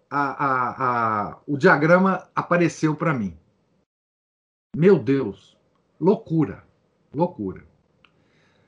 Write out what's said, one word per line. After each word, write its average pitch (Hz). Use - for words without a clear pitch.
a, 139
a, 123
a, -
o 143
diagrama 170
apareceu 160
pra 160
mim." 101
Meu 175
Deus, 120
loucura, 160
loucura! 131